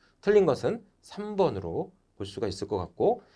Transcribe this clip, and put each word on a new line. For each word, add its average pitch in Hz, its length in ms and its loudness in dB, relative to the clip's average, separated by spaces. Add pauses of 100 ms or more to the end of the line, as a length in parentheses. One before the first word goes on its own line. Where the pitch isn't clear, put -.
(220)
틀린 202 240 6
것은 156 380 0 (180)
삼 208 340 -10
번으로 127 560 -2 (240)
볼 101 100 -10
수가 101 220 -6
있을 95 200 -6
것 104 100 -2
같고, 113 440 0 (140)